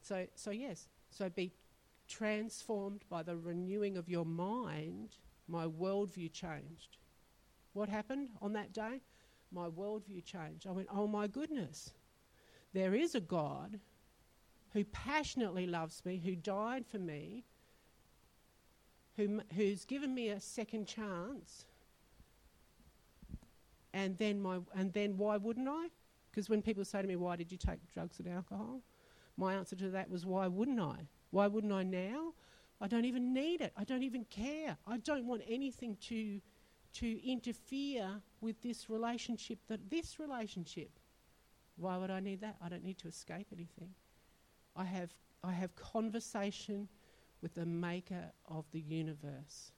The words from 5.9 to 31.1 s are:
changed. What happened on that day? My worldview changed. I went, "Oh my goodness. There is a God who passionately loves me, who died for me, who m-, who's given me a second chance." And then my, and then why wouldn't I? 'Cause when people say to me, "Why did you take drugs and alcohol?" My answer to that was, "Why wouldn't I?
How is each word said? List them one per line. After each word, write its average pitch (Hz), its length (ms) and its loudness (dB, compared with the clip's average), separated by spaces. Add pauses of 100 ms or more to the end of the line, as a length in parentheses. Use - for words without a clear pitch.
changed. 156 640 -8 (760)
What 208 140 0
happened 226 420 -2 (120)
on 202 120 0
that 208 200 -2
day? 226 280 -2 (500)
My 175 180 -2
worldview 196 560 -4
changed. 160 400 -8
I 190 60 -4
went, 185 200 -2
"Oh 202 140 4
my 208 220 4
goodness. 269 680 -2 (800)
There 190 220 4
is 330 180 4
a 247 80 4
God 160 580 0 (920)
who 208 120 6
passionately 220 840 2
loves 165 360 -2
me, 185 140 0
who 180 180 0
died 214 520 0
for 214 120 -4
me, 165 460 -4 (1700)
who 214 60 6
m-, 208 200 2 (120)
who's 202 300 4
given 269 300 0
me 233 140 0
a 202 100 -2
second 214 480 -4
chance." 202 800 -6 (2250)
And 190 240 2
then 208 240 4
my, 185 180 2 (160)
and 190 160 4
then 208 240 4
why 208 220 6
wouldn't 233 320 0
I? 330 180 0 (460)
'Cause 214 160 0
when 214 120 6
people 202 220 2
say 196 180 0
to 190 60 2
me, 185 80 2
"Why 175 220 2
did 170 120 -4
you 180 80 -8
take 180 220 2 (140)
drugs 170 260 -4
and 175 80 -4
alcohol?" 202 540 -4 (560)
My 190 160 4
answer 190 240 -2
to 190 140 0
that 190 180 0
was, 180 160 -2
"Why 190 220 4
wouldn't 220 340 4
I? 147 260 0 (240)